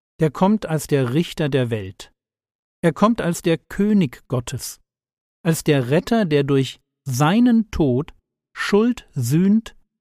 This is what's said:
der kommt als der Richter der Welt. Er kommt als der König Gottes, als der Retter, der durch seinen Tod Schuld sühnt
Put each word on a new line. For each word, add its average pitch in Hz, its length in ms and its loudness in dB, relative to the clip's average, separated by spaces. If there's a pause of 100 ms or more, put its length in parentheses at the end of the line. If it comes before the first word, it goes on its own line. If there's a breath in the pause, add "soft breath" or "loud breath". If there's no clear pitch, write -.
(200)
der 160 100 2
kommt 202 360 0
als 160 200 -4
der 131 280 0
Richter 160 340 -2
der 131 220 0
Welt. 98 420 -10 (720)
Er 165 100 2
kommt 220 300 0
als 165 180 -4
der 165 160 0
König 202 720 -2
Gottes, - 520 -8 (640)
als 165 220 -2
der 135 240 2
Retter, 185 380 0
der 147 180 2
durch 135 360 -2 (280)
seinen 214 640 2
Tod 139 420 0 (420)
Schuld 226 580 0
sühnt 170 600 0 (260)